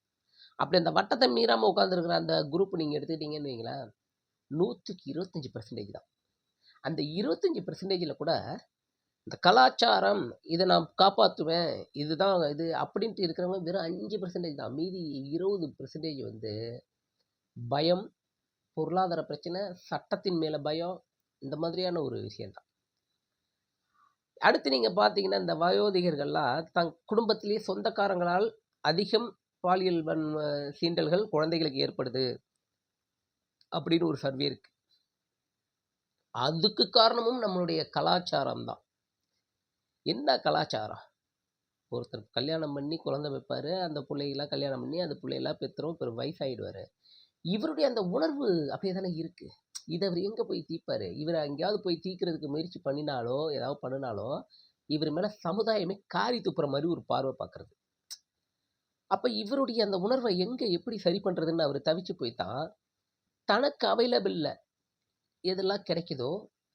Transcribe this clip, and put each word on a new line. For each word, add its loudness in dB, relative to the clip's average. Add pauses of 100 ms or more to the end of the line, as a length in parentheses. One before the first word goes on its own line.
(560)
அப்படி 4
அந்த 4
வட்டத்தை 4
மீறாம 6
உட்கார்ந்திருக்கிற 2
அந்த 2
குரூப் 0
நீங்க 0
எடுத்துக்கிட்டீங்கன்னு -6
வைங்களேன், -8 (600)
நூத்துக்கு -2
இருபத்தஞ்சு -6
பர்சன்டேஜ் -10
தான். -16 (760)
அந்த -4
இருபத்தஞ்சு -2
பர்சன்டேஜ்ல -4
கூட -2 (840)
இந்த -12
கலாச்சாரம், 6
"இதை 0
நான் 4
காப்பாத்துவேன், 4
இதுதான் 2
இது" -2
அப்படின்ட்டு -2
இருக்கிறவங்க -2
வெறும் -2
அஞ்சு -6
பர்சன்டேஜ் -6
தான். -8
மீதி -6
இருபது -2
பர்சன்டேஜ் -8
வந்து -8 (840)
பயம், 0 (580)
பொருளாதார 0
பிரச்சனை, -6
சட்டத்தின் -4
மேல 0
பயம், -4 (320)
இந்த -6
மாதிரியான -2
ஒரு -4
விஷயம்தான். -12 (1700)
அடுத்து 4
நீங்க 4
பாத்தீங்கன்னா, 4
இந்த 0
வயோதிகர்கள்லாம் 2
தன் 0
குடும்பத்திலேயே 2
சொந்தக்காரங்களால் 2 (260)
அதிகம் 0 (200)
பாலியல் 2
வன்ம-, -2
சீண்டல்கள் 2
குழந்தைகளுக்கு 2
ஏற்படுது -2 (1300)
அப்படின்னு 2
ஒரு 0
சர்வே -2
இருக்கு. -8 (1600)
அதுக்கு 0
காரணமும் 4
நம்மளுடைய 0
கலாச்சாரம் 0
தான். -10 (1160)
என்ன 0
கலாச்சாரம்? -2 (800)
ஒருத்தர் -8
கல்யாணம் -2
பண்ணி -4
குழந்தை -4
வைப்பாரு, -4
அந்த -4
பிள்ளைகளாம் -4
கல்யாணம் -2
பண்ணி -4
அந்த -4
பிள்ளைகளாம் -4
பெத்துரும், -6
பிறகு -6
வயசாயிடுவாரு. -6 (560)
இவருடைய 0
அந்த 0
உணர்வு 0
அப்படியே -4
தானே -4
இருக்கு. -10 (360)
இதை -2
அவர் 0
எங்க -2
போய் -6
தீர்ப்பாரு? -6
இவர் -2
எங்கேயாவது -2
போய் -2
தீர்க்கறதுக்கு -4
முயற்சி -6
பண்ணினாலோ, -2
ஏதாவது -4
பண்ணினாலோ, -4 (440)
இவர் 0
மேல -2
சமுதாயமே 0
காரி 0
துப்புற 0
மாதிரி 0
ஒரு -2
பார்வை 0
பார்க்கறது. -12 (1300)
அப்ப 0
இவருடைய 0
அந்த 0
உணர்வை 2
எங்க, -2
எப்படி -2
சரி 0
பண்றதுன்னு 0
அவர் 0
தவிச்சு -2
போய் -4
தான், -6 (680)
தனக்கு 2
அவைலபிள்ல 2 (880)
எதெல்லாம் 0
கிடைக்குதோ -4 (280)